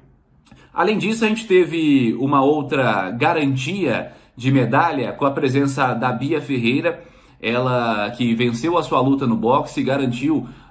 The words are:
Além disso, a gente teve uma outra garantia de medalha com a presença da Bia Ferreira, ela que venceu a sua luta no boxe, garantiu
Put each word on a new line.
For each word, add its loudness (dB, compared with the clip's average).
Além 2
disso, -2
a 4
gente -4
teve 4
uma 2
outra 0
garantia -2
de -2
medalha 0
com -2
a 0
presença 0
da -2
Bia -2
Ferreira, -2
ela -2
que 0
venceu 0
a 0
sua 0
luta 2
no 0
boxe, 0
garantiu -2